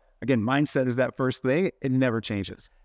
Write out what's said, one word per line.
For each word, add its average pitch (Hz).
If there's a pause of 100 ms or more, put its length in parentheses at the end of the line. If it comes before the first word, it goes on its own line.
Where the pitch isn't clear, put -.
(200)
again, 120
mindset 131
is 120
that 123
first 127
thing. 156 (120)
It 135
never 127
changes. 98 (140)